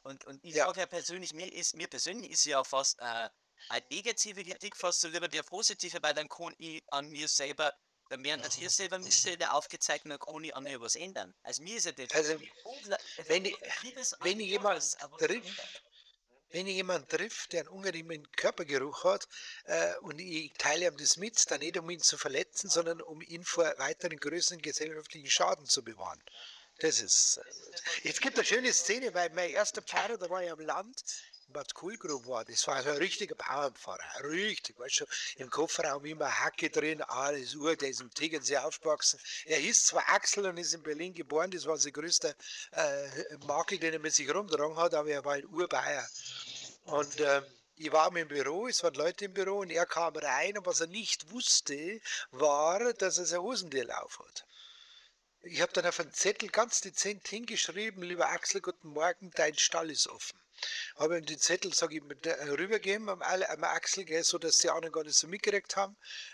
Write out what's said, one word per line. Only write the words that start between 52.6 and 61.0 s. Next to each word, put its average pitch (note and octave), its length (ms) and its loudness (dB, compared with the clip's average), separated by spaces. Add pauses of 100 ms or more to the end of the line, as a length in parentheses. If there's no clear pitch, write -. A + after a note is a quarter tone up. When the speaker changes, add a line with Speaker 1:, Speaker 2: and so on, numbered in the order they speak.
Speaker 2:
dass F#3 240 2
er F3+ 80 2
seine F3 180 0
Hosen G3 280 -4
leer A#2+ 320 -2
auf - 160 -14
hat. - 260 -16 (960)
Ich E3 180 -2
hab F3+ 120 2
dann F3 120 2
auf F3 140 2
einen D#3 140 -6
Zettel G#3 360 2
ganz A#3 320 2
dezent G3 460 -4
hingeschrieben, G3+ 760 -4
„Lieber F3 260 2
Axel, F3 300 0
guten F3 300 -8
Morgen, E3 460 0
dein D#3 220 4
Stall E3 340 4
ist - 160 2
offen.“ - 300 -10 (580)
Hab D#3 160 4